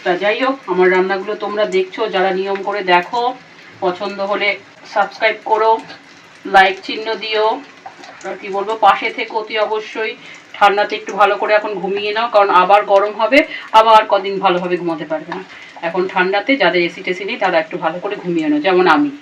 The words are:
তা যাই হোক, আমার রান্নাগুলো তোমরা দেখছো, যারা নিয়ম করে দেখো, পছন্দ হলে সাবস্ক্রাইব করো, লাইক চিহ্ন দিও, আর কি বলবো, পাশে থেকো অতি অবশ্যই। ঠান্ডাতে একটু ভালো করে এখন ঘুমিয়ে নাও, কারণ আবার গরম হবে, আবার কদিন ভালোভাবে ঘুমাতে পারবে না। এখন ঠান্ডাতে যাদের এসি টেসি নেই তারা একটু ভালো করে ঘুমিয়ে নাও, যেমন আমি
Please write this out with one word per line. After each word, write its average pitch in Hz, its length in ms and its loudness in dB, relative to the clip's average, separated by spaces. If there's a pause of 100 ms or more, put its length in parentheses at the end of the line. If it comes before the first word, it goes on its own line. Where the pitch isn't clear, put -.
তা 185 140 -2
যাই 208 260 -2
হোক, 262 120 0 (160)
আমার 185 200 4
রান্নাগুলো 190 440 -2
তোমরা 208 300 -4
দেখছো, 190 360 -2 (140)
যারা 190 240 0
নিয়ম 196 280 -4
করে 202 140 -4 (120)
দেখো, 185 280 0 (580)
পছন্দ 202 420 -6
হলে 196 260 -2 (460)
সাবস্ক্রাইব 214 440 -2 (140)
করো, 220 200 4 (760)
লাইক 190 380 4
চিহ্ন 220 240 -8 (160)
দিও, 214 220 0 (840)
আর 190 120 -8
কি 208 60 -14 (100)
বলবো, 196 160 -4 (120)
পাশে 196 320 2
থেকো 233 240 -8
অতি 220 140 -10 (120)
অবশ্যই। 220 460 -6 (400)
ঠান্ডাতে 202 420 2
একটু - 180 -10
ভালো 202 240 4
করে 208 160 0
এখন 214 200 0
ঘুমিয়ে 196 400 -4
নাও, 226 200 -2
কারণ 202 160 4
আবার 196 360 6
গরম 202 360 2
হবে, 226 180 4 (320)
আবার 220 380 8
কদিন 196 300 0
ভালোভাবে 180 380 0
ঘুমাতে 165 280 -4
পারবে 160 320 -6
না। 190 60 -12 (380)
এখন 175 220 -2 (100)
ঠান্ডাতে 190 440 0
যাদের 175 300 2
এসি 180 140 -10
টেসি 185 240 -6
নেই 233 120 -6
তারা 180 220 0
একটু 170 180 -6
ভালো 165 220 -4
করে 202 160 -6
ঘুমিয়ে 170 340 -4
নাও, 147 100 2
যেমন 180 280 2
আমি 147 220 4 (120)